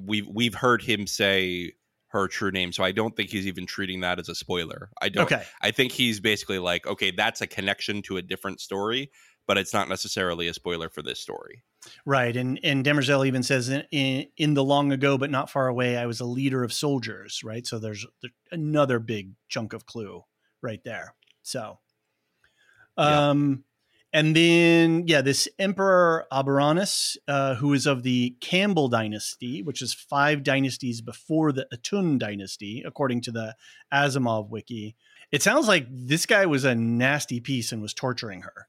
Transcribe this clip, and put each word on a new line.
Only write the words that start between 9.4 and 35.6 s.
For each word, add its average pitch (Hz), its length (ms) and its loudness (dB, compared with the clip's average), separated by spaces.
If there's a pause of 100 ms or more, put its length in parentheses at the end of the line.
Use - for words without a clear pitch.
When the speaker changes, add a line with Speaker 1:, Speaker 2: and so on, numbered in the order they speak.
Speaker 1:
but 101 100 2
it's 95 160 -2
not 101 140 0
necessarily 90 600 -4
a 82 40 -6
spoiler 82 360 -6
for - 120 -12
this 62 200 -10
story." - 420 -14 (420)
Speaker 2:
Right, 127 300 0
and, 127 300 -4
and 139 180 2
Demerzel 139 420 2
even 131 180 0
says 127 260 0
in, 139 220 -4
in, 135 440 -2
"In 151 200 2
the 139 80 4
long 143 280 4
ago 139 260 2
but 139 140 -2
not 139 180 -2
far 135 200 0
away, 123 260 0
I 120 100 -2
was 117 140 -6
a 127 60 -8
leader 127 400 -2
of 113 80 -6
soldiers," 113 720 -4
right? 113 200 -10
So 117 140 -8
there's 107 260 -8 (160)
th-, 123 120 -16 (180)
another 151 480 2
big 107 320 -6 (160)
chunk 113 240 -6
of 113 140 -14
clue 95 400 -12 (360)
right 110 220 -8
there. 98 320 -12 (280)
So, 107 360 -10 (1160)
Speaker 1:
Yeah. 147 320 4
Speaker 2:
um, 143 340 2 (500)
and 156 220 4
then, 170 720 6
yeah, 156 140 4
this 135 260 2 (100)
Emperor 185 760 4
Aberanus, 143 840 2 (140)
uh, 135 260 0
who 143 180 2
is 139 140 2
of 131 160 2
the 123 380 0
Campbell 180 480 2
dynasty, 117 760 -4
which 143 180 -8
is 123 120 -6
five 143 500 0
dynasties 135 580 0
before 151 520 0
the 131 200 -4
Atun 160 460 0
dynasty, 104 640 -8
according 123 360 -2
to 120 100 -8
the 113 240 -6 (360)
Asimov 127 580 2
wiki. 110 480 -12 (340)
It 143 100 0
sounds 247 280 4